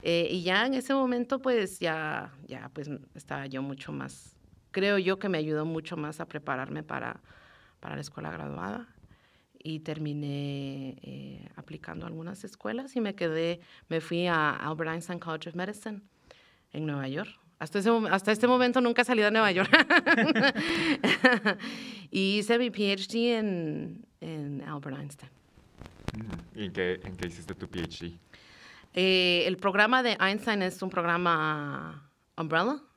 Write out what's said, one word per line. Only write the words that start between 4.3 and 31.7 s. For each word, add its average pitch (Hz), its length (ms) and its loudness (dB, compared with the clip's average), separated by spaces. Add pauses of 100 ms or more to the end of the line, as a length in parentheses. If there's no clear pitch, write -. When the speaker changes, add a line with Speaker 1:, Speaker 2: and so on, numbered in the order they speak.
Speaker 1:
creo 196 280 2
yo 190 200 0
que 202 100 -4
me 180 100 0
ayudó 156 260 -2
mucho 160 320 -6
más 151 240 -8
a 165 60 -8
prepararme 143 560 -6
para, 120 380 -8 (600)
para - 140 -10
la 143 60 -8
escuela 151 300 -10
graduada. 170 580 -8 (720)
Y 156 200 -8
terminé, 143 1200 -6
eh, 135 540 -14
aplicando 165 500 -12
a - 20 -10
algunas 170 360 -12
escuelas 233 500 -8
y 247 60 0
me 202 160 -2
quedé, 170 440 0 (280)
me 165 120 0
fui 170 280 0
a 156 220 4
Albert 160 420 -4
Einstein 170 260 -6
College 160 300 -6
of 165 80 -10
Medicine 208 440 -8 (720)
en 151 140 -4
Nueva 143 220 -4
York. 160 220 -6 (280)
Hasta 180 220 -2
ese 202 100 4
mom-, 226 160 4
hasta 190 240 2
este 220 160 4
momento 247 340 6
nunca 240 220 4
he - 20 8
salido 226 220 4
de 208 60 6
Nueva 220 180 6
York. 185 200 4
<laughs> 277 1900 6 (520)
Y 190 280 2
hice 220 200 2
mi 240 120 2
P 202 220 0
H 196 200 -2
D 233 240 2
en, 170 680 -4 (140)
en 147 420 -8
Albert 143 360 -8
Einstein. 143 320 -14 (840)
Speaker 2:
Mm, 107 440 -10
¿y 104 80 -4
en 87 60 -8
qué, 90 320 0
en 92 120 -10
qué 92 100 -4
hiciste 87 280 -10
tu 87 140 -10
P 90 140 -6
H 82 240 -8
D? 85 120 -10 (760)
Speaker 1:
Eh, 180 520 4
el 185 120 0
programa 208 440 4
de 233 180 2
Einstein 202 420 2
es 185 200 -2
un 190 80 -4
programa 156 1200 0 (260)